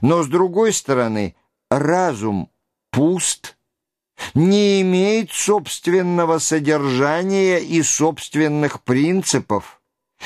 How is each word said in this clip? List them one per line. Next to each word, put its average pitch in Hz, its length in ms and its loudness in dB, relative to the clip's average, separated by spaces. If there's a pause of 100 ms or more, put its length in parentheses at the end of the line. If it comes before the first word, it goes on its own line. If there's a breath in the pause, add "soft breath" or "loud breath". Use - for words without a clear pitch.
Но, 165 220 2
с 143 60 -4
другой 185 440 2
стороны, 110 600 -2 (360)
разум 135 800 0 (400)
пуст, - 680 -2 (760 loud breath)
не 196 480 4
имеет 190 500 0
собственного 175 1040 0
содержания 156 1200 0
и 165 240 0
собственных 151 1000 -2
принципов. 139 1000 -2 (460 loud breath)